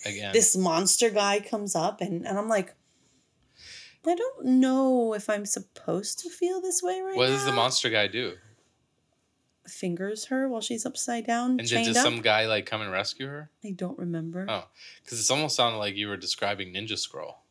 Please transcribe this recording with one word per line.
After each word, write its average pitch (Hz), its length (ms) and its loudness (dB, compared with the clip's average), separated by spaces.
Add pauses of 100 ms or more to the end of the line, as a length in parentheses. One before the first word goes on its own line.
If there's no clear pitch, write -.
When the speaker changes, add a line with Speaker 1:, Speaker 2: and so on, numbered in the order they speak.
Speaker 1:
Again. 104 300 -4
Speaker 2:
this 214 240 6
monster 185 500 4
guy 202 320 2
comes 208 340 -4
up, 185 280 0
and, 175 240 -4
and 196 120 -2
I'm 220 100 -2
like, 202 260 0 (1300)
"I 349 80 4
don't 480 320 -2
know 254 680 6
if 208 160 -4
I'm 208 160 -2
supposed - 760 -4
to 339 100 -10
feel 359 320 -2
this 370 200 -2
way 370 200 -2
right 381 140 -6
Speaker 1:
What 127 100 4
does 135 180 2
the 139 60 0
Speaker 2:
now." 127 60 0
Speaker 1:
monster 123 340 2
guy 107 160 4
do? 110 280 -6 (1300)
Speaker 2:
Fingers 190 580 -6
her 262 220 -2
while 226 140 -4
she's 233 240 -6
upside 240 400 -4
down, 240 240 0
Speaker 1:
And 254 100 2
did - 80 -4
Speaker 2:
chained 226 180 2
Speaker 1:
just 226 120 4
Speaker 2:
up. 254 60 6
Speaker 1:
some 117 180 2
guy, 110 240 4
like, 107 180 0
come 107 160 -4
and 101 100 -6
rescue 101 360 -4
her? 147 240 -12 (120)
Speaker 2:
I 208 100 -10
don't 180 260 -8
remember. 170 500 -6
Speaker 1:
Oh, 220 160 -4 (420)
'cause 117 160 -8
it - 80 2
almost 147 240 2
sounded 117 240 2
like 104 180 -4
you 104 120 -2
were 101 80 -4
describing 95 560 -4
Ninja 104 260 -6
Scroll - 520 -10